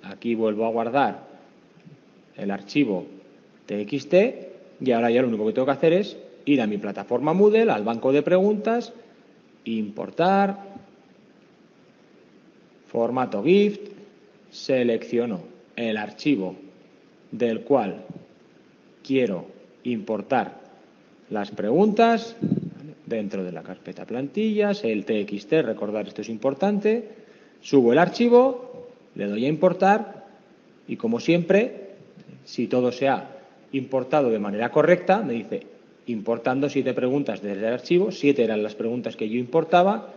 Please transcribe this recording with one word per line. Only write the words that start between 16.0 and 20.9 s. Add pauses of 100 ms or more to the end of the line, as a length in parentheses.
del
cual (1000)
quiero (380)
importar (680)